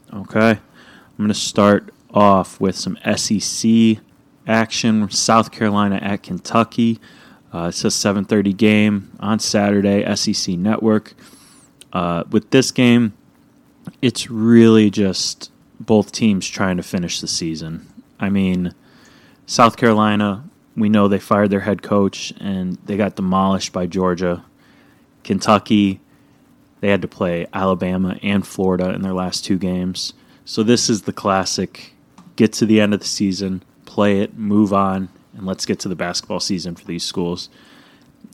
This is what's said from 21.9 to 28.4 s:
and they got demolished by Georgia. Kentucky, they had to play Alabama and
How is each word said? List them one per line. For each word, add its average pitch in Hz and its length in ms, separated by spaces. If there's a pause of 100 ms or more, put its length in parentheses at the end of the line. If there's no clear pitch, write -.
and 92 460
they 101 120
got 98 200
demolished 95 560
by 90 140
Georgia. 90 580 (800)
Kentucky, 101 760 (800)
they 101 80
had 98 140
to 92 60
play 87 440
Alabama 92 720
and 101 240